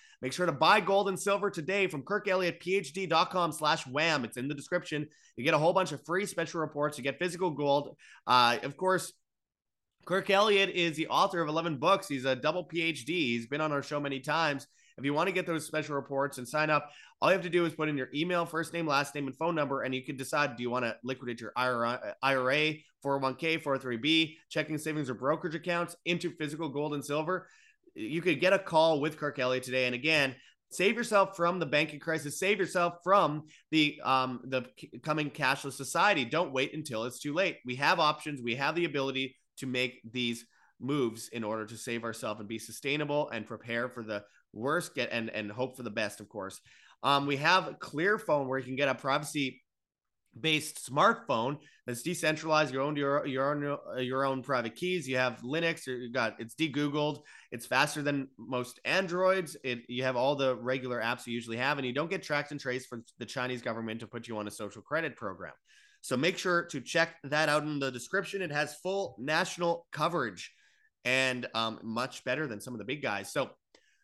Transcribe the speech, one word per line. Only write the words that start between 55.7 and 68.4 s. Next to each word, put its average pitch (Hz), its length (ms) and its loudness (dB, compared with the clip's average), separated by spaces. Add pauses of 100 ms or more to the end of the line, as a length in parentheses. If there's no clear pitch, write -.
You 123 260 -6
got, 117 280 0
it's 113 160 -10
de-Googled. 147 640 0 (320)
It's - 160 -10
faster 147 340 4
than 139 360 -2
most 123 460 -6
Androids. 185 800 0
It, 120 260 -4
you 123 140 -2
have 131 120 2
all 135 200 4
the 131 200 2
regular 123 460 -2
apps 120 260 -2
you 117 60 -4
usually 113 240 -4
have, 139 200 2
and 135 80 -4
you 123 80 -2
don't 156 160 -2
get 185 140 -6
tracked 147 280 -2
and 147 80 -8
traced 127 280 -6
for 117 160 -10 (160)
the 120 60 -8
Chinese 127 360 -4
government 113 380 -6
to 113 80 -12
put 117 200 -12
you 113 100 -6
on 104 100 -4
a 104 40 -8
social 104 300 -12
credit 147 360 -4
program. 92 360 -10 (480)
So 131 160 -2
make 170 200 2
sure 170 300 0
to 139 140 -8
check 165 340 0 (100)
that 151 240 2
out 147 140 2
in 151 160 -4
the 135 120 -2
description. 190 500 -6